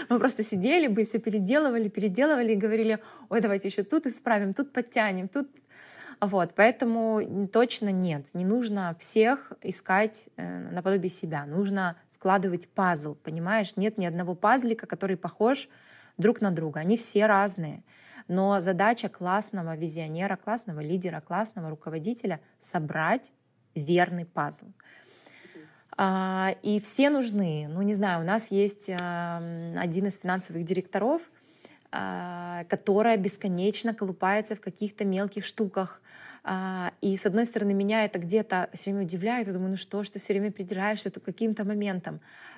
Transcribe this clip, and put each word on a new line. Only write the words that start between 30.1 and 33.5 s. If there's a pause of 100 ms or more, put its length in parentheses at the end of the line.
финансовых
директоров, (720)
а,
которая
бесконечно